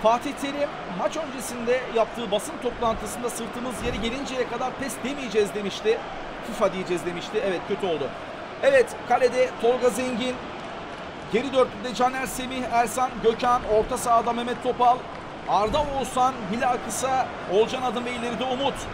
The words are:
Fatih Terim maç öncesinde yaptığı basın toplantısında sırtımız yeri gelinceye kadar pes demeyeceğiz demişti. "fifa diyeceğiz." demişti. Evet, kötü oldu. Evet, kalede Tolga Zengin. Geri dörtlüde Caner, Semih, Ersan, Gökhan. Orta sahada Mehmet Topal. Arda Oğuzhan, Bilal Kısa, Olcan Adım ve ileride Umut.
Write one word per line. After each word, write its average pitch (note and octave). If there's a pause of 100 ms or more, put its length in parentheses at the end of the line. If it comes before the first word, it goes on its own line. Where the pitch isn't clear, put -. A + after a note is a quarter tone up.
Fatih A#3+
Terim C#4+ (300)
maç D4
öncesinde B3 (140)
yaptığı A3
basın G#3 (100)
toplantısında A3+
sırtımız A#3
yeri A#3+
gelinceye B3
kadar A#3+
pes C4+ (100)
demeyeceğiz A#3
demişti. G#3 (480)
"fifa F#3+
diyeceğiz." F3+
demişti. F3
Evet, F3+
kötü G3+
oldu. C#3+ (540)
Evet, C4 (220)
kalede B3+ (120)
Tolga A#3+
Zengin. B3+ (1000)
Geri C4
dörtlüde A#3+
Caner, B3+
Semih, B3+ (100)
Ersan, B3 (140)
Gökhan. B3 (120)
Orta A3
sahada A#3
Mehmet A#3+
Topal. B3 (520)
Arda G#3
Oğuzhan, C4 (180)
Bilal B3
Kısa, B3+ (280)
Olcan A#3
Adım A#3+
ve A#3+
ileride A#3+
Umut. C4 (200)